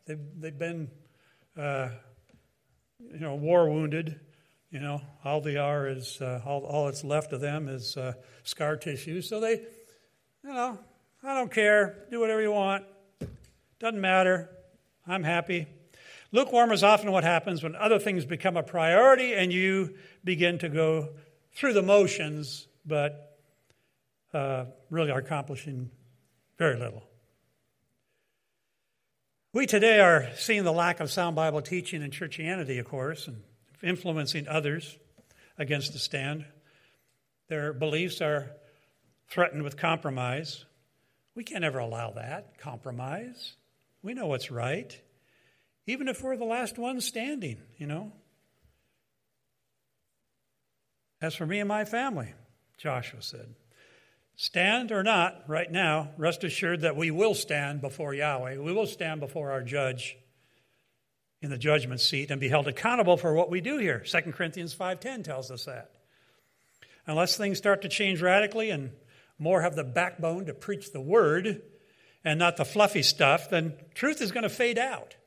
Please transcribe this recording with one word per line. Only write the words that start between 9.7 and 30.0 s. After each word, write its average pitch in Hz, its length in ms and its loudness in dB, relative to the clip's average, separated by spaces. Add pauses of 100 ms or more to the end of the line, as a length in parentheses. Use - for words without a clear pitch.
you 277 80 -14
know, 247 280 -4 (420)
"I 269 140 -4
don't 240 160 -2
care. 208 580 4
Do 240 100 -4
whatever 220 220 2
you 214 100 2
want. 196 340 2 (920)
Doesn't 226 240 -2
matter. 185 480 4 (560)
I'm 180 180 -4
happy." 170 440 0 (640)
Lukewarm 240 400 6
is 185 120 4
often 208 280 8
what 180 140 4
happens 170 360 2
when 160 140 -6
other 214 240 4
things 190 260 -2
become 170 320 -2
a 156 60 0
priority 240 680 6
and 180 200 2
you 190 440 2 (260)
begin 175 360 2
to 170 100 -4
go 156 440 2 (380)
through 269 220 0
the 202 80 6
motions, 165 840 2 (180)
but, 147 520 -2 (960)
uh, 135 300 -2 (260)
really 160 220 0
are 131 80 0
accomplishing 135 720 -8 (680)
very 143 200 2
little. 110 260 -10 (2500)
We 262 140 2
today 214 340 8
are 160 380 8